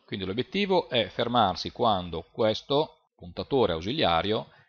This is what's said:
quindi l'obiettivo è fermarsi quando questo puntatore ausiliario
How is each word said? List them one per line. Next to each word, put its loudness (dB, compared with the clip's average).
quindi -8
l'obiettivo -2
è 0
fermarsi 0
quando -2
questo -2
puntatore -2
ausiliario 0